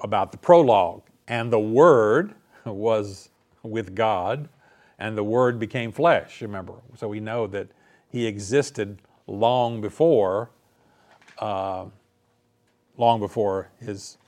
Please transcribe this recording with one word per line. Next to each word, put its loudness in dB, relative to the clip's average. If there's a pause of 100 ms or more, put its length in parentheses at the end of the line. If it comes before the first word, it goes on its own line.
about -2
the -20
prologue, 4 (240)
"And -4
the 4
Word 4 (300)
was -4 (320)
with -10
God, -2 (500)
and -8
the -2
Word 0
became -8
flesh," 0
remember. -12 (220)
So -10
we -10
know -6
that -10 (420)
he -4
existed -4 (280)
long 0
before, 0 (880)
uh, -6 (1120)
long 2
before -4
his -14